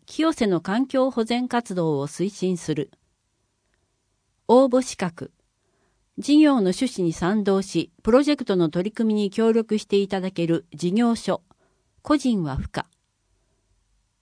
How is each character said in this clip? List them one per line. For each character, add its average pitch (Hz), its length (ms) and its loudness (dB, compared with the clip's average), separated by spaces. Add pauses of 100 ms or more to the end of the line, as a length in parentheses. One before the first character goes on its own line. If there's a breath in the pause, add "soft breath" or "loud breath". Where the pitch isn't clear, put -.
清 320 280 -2
瀬 240 120 -2
の 180 160 0
環 226 240 -2
境 262 240 0
保 240 140 -4
全 240 240 -4
活 240 260 -4
動 160 240 0
を 139 100 -4
推 175 220 -4
進 185 280 -2
す 156 180 -6
る。 143 160 -6 (1600)
応 254 200 6
募 254 160 2
資 - 140 -10
格、 - 340 -8 (880)
事 285 180 2
業 302 180 6
の 247 40 2
趣 185 260 0
旨 190 180 -4
に 165 80 2
賛 196 320 -2
同 196 200 2
し、 - 280 -4 (120)
プ 220 80 0
ロ 254 100 6
ジ 294 120 2
ェ - 20 2
ク 262 100 -8
ト 196 100 0
の 170 140 2
取 180 220 -4
り - 0 -
組 220 240 0
み 208 60 0
に 196 100 -2
協 226 200 2
力 220 280 0
し - 60 -12
て 202 120 0
い 202 100 2
た 196 140 -4
だ 185 80 -4
け 170 160 -4
る 165 300 -2
事 175 160 -2
業 233 240 2
所、 - 260 -4 (640)
個 302 140 0
人 226 260 0
は 135 120 -4
不 - 140 -6
可。 - 160 -6 (1400)